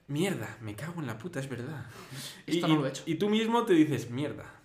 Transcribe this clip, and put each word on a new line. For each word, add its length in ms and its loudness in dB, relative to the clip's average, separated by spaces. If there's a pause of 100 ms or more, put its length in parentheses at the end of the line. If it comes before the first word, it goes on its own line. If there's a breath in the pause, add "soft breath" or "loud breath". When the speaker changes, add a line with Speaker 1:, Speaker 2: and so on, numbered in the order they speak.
Speaker 1:
"Mierda, 540 -2
me 120 -8
cago 260 -8
en 60 -4
la 120 -6
puta, 200 -8
es 120 -4
verdad". 340 -8 (640 loud breath)
Speaker 2:
Esto 200 0
Speaker 1:
Y, 40 6
Speaker 2:
no 40 8
Speaker 1:
y, 40 8
Speaker 2:
lo 80 2
he 20 -2
hecho. 180 -6
Speaker 1:
y 100 0
tú 120 2
mismo 380 4
te 80 6
dices, 360 6
"Mierda. 440 -6 (100)